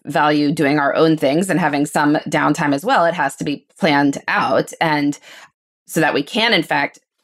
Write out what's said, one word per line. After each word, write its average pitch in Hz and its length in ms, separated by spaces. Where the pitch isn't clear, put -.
value 147 460
doing 143 260
our 139 160
own 160 220
things 156 340
and 160 100
having 147 260
some 147 300
downtime 147 460
as 139 100
well, 214 220
it 170 80
has 147 240
to 170 80
be 147 200
planned 143 380
out. 147 540
And 147 360
so - 160
that 147 120
we 135 80
can, 226 320
in 175 100
fact, - 360